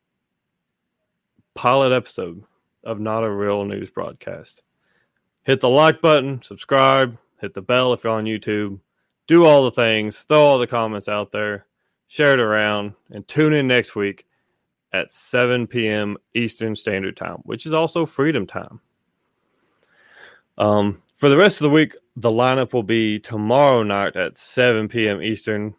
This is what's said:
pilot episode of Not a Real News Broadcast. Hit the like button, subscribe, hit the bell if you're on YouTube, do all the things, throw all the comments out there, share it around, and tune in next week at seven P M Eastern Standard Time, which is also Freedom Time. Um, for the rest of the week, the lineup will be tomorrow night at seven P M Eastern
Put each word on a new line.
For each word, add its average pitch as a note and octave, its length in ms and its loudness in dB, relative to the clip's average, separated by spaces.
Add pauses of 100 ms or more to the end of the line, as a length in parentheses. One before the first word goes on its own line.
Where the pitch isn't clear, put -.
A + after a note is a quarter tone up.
(1600)
pilot C3 360 0
episode F#2+ 520 -6 (400)
of A2+ 160 -10
Not A2 240 -4
a A2 80 -4
Real G2+ 340 -4
News G2+ 240 -10
Broadcast. - 720 -14 (800)
Hit C3+ 180 0
the C3 80 0
like D3+ 340 4
button, C#3 420 2
subscribe, C3+ 760 0 (240)
hit G2+ 140 -10
the F#2+ 80 -12
bell B2 300 0
if A2+ 100 -8
you're A2+ 100 0
on A2 120 -4
YouTube, G#2+ 540 -6 (460)
do E3+ 180 6
all D3 200 8
the A#2+ 80 0
things, A2 500 -2
throw D3+ 180 2
all C#3+ 200 6
the A#2+ 80 -2
comments A2 400 -4
out G#2 240 -6
there, G#2 340 -6 (400)
share C#3+ 280 2
it C3 60 2
around, G#2+ 540 0 (160)
and G2+ 180 -16
tune D#3 260 0
in C#3+ 140 0
next B2 280 0
week G2+ 320 -6 (640)
at - 180 -6
seven B2 540 -2
P A2+ 220 -4
M G#2 280 -4 (200)
Eastern A2+ 400 -6
Standard G2 420 -6
Time, F2 200 -12
which - 280 -12
is D#3 80 -8
also D#3+ 320 -2
Freedom C#3 400 -2
Time. - 340 -14 (1800)
Um, G#2 420 0 (100)
for - 160 0
the C#3 100 6
rest G3 220 4
of D3+ 60 -2
the C#3+ 60 2
week, D3+ 240 2 (220)
the A#2 120 0
lineup B2+ 420 0
will A#2+ 120 -2
be A2 340 -2
tomorrow A#2 640 2
night G2+ 340 -2
at F2+ 220 -4
seven A#2 500 0
P A2 220 -2
M F#2+ 140 -6
Eastern G#2+ 560 -6